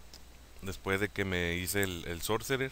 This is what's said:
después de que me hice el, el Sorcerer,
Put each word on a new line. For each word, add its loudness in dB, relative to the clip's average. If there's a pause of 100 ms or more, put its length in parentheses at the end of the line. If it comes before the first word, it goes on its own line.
(640)
después 0
de 4
que 0
me 2
hice 2
el, 0
el -2
Sorcerer, 2